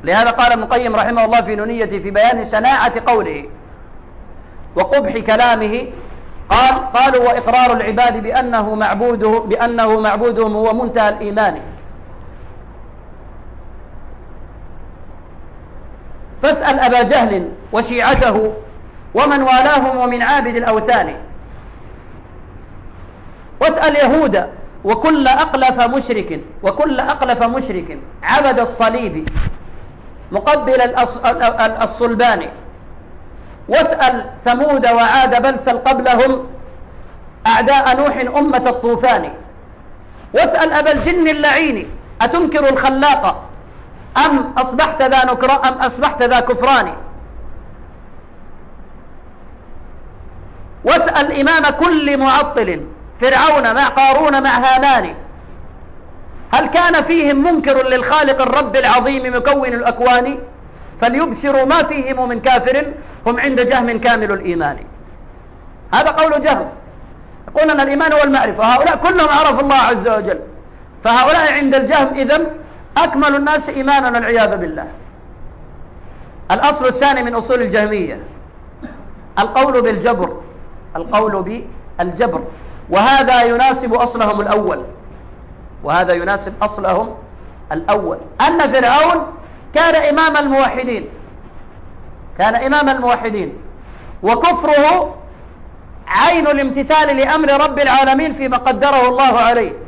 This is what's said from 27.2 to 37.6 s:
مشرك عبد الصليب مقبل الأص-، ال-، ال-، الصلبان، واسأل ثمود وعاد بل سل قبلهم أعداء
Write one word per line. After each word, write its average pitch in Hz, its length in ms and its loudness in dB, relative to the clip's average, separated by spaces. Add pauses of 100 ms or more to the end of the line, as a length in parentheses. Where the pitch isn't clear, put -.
مشرك 233 560 -4 (240)
عبد 254 360 2
الصليب 226 680 -2 (1000)
مقبل 262 500 2
الأص-، 247 440 0
ال-، 240 180 0
ال-، 226 400 0
الصلبان، 226 640 0 (1200)
واسأل 254 580 2 (200)
ثمود 254 420 2
وعاد 233 540 4
بل 269 240 0
سل 240 120 0
قبلهم 254 680 2 (1000)
أعداء 247 500 4